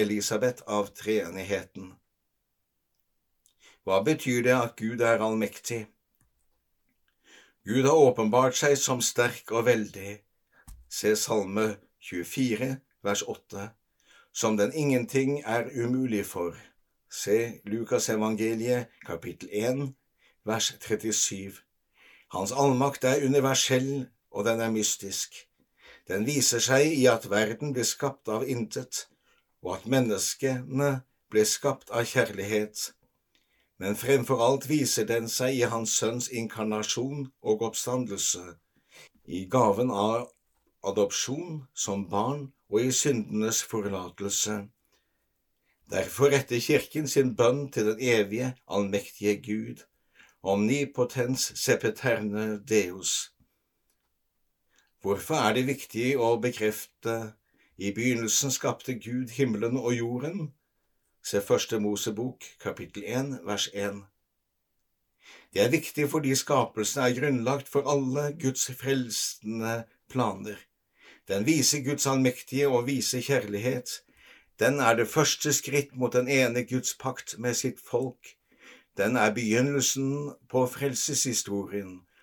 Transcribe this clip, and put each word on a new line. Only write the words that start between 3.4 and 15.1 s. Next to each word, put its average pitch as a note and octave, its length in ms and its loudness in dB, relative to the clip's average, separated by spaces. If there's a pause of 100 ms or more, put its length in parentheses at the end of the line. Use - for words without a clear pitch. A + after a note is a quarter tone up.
Hva F#2+ 220 2
betyr C3 400 2
det B2+ 100 6
at A#2+ 220 0
Gud A2+ 240 -2
er A2+ 240 4
allmektig? A2 640 -2 (1800)
Gud B2+ 200 2
har D3+ 120 8
åpenbart B2+ 600 6
seg C#3+ 200 6
som B2+ 240 0
sterk - 500 0
og A2+ 140 2
veldig. G#2 520 0 (720)
Se - 260 2
Salme G#2+ 600 0 (260)
tjuefire, B2 760 -4 (260)
vers G2+ 160 -2
åtte, G#2 480 -10 (640)
som G#2+ 240 0
den G#2+ 160 2
ingenting C3+ 720 0